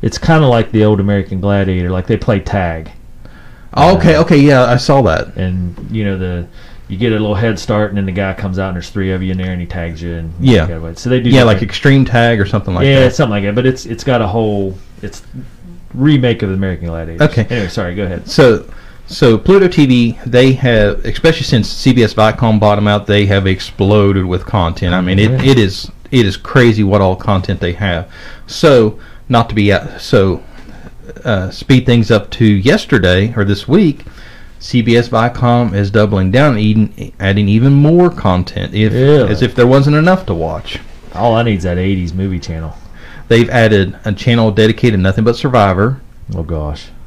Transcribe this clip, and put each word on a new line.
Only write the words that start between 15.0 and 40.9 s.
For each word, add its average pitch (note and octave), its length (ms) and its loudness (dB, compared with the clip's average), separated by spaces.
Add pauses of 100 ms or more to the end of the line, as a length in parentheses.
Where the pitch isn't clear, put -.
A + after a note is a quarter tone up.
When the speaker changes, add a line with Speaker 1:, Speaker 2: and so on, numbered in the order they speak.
Speaker 1:
it's - 200 -14 (720)
remake B2+ 480 2
of G2+ 80 -2
the F#2+ 60 -4
American F#2 320 -6
Gladiators. E2 420 -2
Speaker 2:
Okay. G#2+ 200 -2
Speaker 1:
Anyway, A2 200 -4
sorry, F2+ 260 -6
go G2+ 80 -6
ahead. F2 240 -8
Speaker 2:
So, B2 380 2 (400)
so A2+ 340 2
Pluto F#3+ 280 4
T D#3+ 200 2
V, B2 360 2
they B2+ 300 4
have, A2 500 2
especially - 400 0
since A2+ 240 0
C - 260 0
B A#2 100 4
S G#2+ 100 0
Viacom A2 460 2
bought G#2 180 2
'em G#2 100 0
out, G#2 200 0
they G#2 180 2
have G2 220 2
exploded G2 760 0
with F2+ 220 -4
content. F2 480 -2
I F#2 80 0
mean, F#2 160 0
it, G#2+ 140 2
Speaker 1:
Yeah. C3 200 2
Speaker 2:
it C3 60 6
is, G2 340 -2 (200)
it A#2+ 160 2
is F#2 100 -4
crazy A#2 460 2
what G2+ 180 2
all F#2 140 2
content F#2 440 -2
they F2+ 140 -4
have. E2+ 340 -4 (380)
So, A#2+ 540 2 (280)
not A#2 220 0
to G#2+ 60 -6
be G2+ 180 2
out, - 260 -4
so, F#2+ 420 0 (840)
uh, F#2+ 240 -2
speed - 380 2
things A#2 240 2
up G#2 200 0
to - 140 0
yesterday G#2 880 2
or G#2+ 80 0
this G2 240 -4
week, D#3+ 380 2 (540)
C - 240 -2
B A2+ 120 2
S A#2 140 2
Viacom A#2+ 640 0
is G2+ 160 0
doubling G2+ 400 2
down, B2+ 300 2
eating, G#2+ 600 0
adding G2 300 0
even A#2 240 4
more E3 380 4
content, - 640 -2
if, G#2+ 180 2
Speaker 1:
Really? C3+ 340 4
Speaker 2:
as G#2 140 0
if - 140 -2
there A#2+ 100 4
wasn't C#3 300 4
enough F3+ 320 2
to F#2+ 80 -2
watch. D#2+ 420 -8 (380)